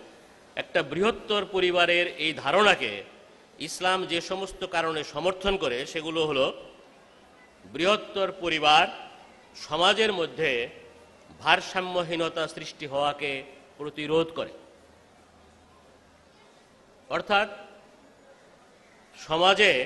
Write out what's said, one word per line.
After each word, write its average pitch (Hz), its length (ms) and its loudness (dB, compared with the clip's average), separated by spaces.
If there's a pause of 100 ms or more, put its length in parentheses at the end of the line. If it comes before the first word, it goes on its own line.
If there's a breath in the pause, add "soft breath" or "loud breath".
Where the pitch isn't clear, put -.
(560)
একটা 160 280 0
বৃহত্তর 202 680 -2
পরিবারের 175 560 4
এই 156 260 -4
ধারণাকে 135 720 2 (560)
ইসলাম 180 460 -2
যে 165 160 -2
সমস্ত 190 440 -8
কারণে 160 380 -2
সমর্থন 185 540 -2
করে, 139 280 -2
সেগুলো 160 400 -4
হলো 147 280 0 (1120)
বৃহত্তর 185 680 -2
পরিবার 160 560 4 (680)
সমাজের 202 580 2
মধ্যে 139 560 -2 (720)
ভারসাম্যহীনতা 170 1080 0
সৃষ্টি 156 380 -12
হওয়াকে 143 580 -4 (340)
প্রতিরোধ 151 580 0
করে, 107 140 -4 (2500)
অর্থাৎ 202 400 0 (1800)
সমাজে 185 440 6 (140)